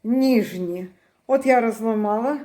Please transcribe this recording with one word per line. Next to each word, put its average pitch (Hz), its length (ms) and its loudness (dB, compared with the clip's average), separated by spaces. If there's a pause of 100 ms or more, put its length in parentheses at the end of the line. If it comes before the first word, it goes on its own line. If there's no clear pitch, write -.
ніжні. 185 840 0 (400)
От 269 180 0
я 254 160 4
розламала 220 840 -2